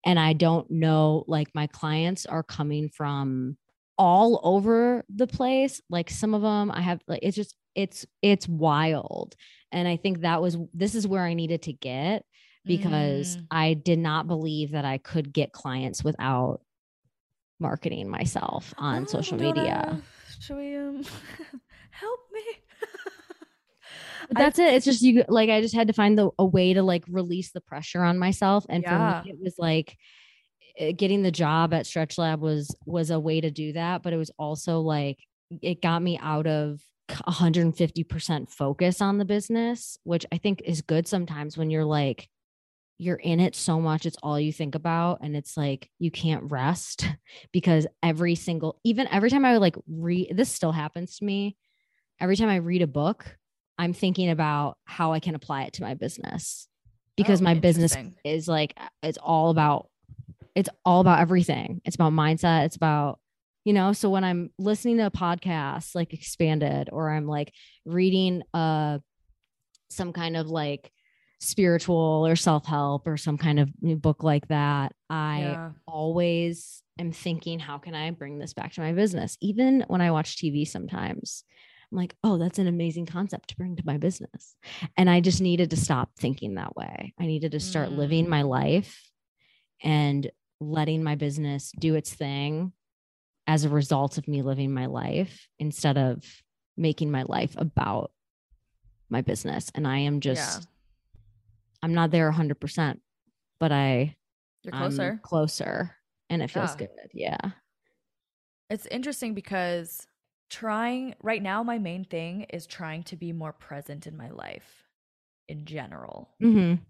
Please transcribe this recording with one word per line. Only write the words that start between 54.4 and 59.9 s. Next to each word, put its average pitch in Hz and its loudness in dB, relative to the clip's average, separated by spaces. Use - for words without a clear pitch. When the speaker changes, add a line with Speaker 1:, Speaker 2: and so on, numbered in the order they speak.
Speaker 1:
how 160 -2
I 160 0
can 165 -4
apply 139 -8
it - -10
to - -8
my 117 -6
business, - -8
because 196 4
Speaker 2:
Oh, 185 4
Speaker 1:
my 170 6
business 165 4
Speaker 2:
interesting. 131 -12
Speaker 1:
is, 156 -2
like, 156 0
it's 151 -4
all 160 2
about, 151 2